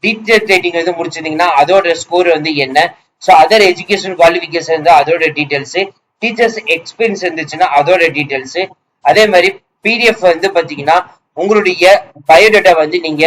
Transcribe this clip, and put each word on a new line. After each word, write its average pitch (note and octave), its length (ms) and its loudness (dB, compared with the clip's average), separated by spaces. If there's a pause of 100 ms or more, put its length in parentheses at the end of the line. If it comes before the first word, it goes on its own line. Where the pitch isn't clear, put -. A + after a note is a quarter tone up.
டீச்சர் G#3+ 440 -2
ட்ரைனிங் F3 340 0
வந்து F3 180 -4
முடிச்சிருந்தீங்கன்னா D#3+ 500 -4 (120)
அதோட E3+ 320 2 (100)
ஸ்கோர் F3+ 320 0
வந்து D#3 160 -6 (140)
என்ன, C3+ 140 0 (460)
so F#3 60 4 (100)
அதர் G#3 300 4
எஜுகேஷன் F#3+ 480 -6
குவாலிஃபிகேஷன் E3+ 600 0
வந்து D#3+ 120 2 (100)
அதோட D#3+ 260 0 (100)
டீடைல்ஸ், C#3+ 400 -6 (440)
டீச்சர்ஸ் A3+ 360 -2 (180)
எக்ஸ்பீரியன்ஸ் G3 520 -6
இருந்துச்சுன்னா D#3+ 400 -8 (120)
அதோட E3+ 240 2 (140)
டீடைல்ஸ், C#3 420 -8 (500)
அதே G3 140 4 (100)
மாதிரி F3+ 160 4 (360)
பி A3 140 -2
டி A#3+ 120 -2
எஃப் F#3 200 -6
வந்து E3+ 260 -2
பாத்தீங்கன்னா D3 400 -2 (440)
உங்களுடைய F#3 440 0 (440)
பயோடேட்டா F#3 520 4
வந்து D#3 240 -2
நீங்க D#3 220 -2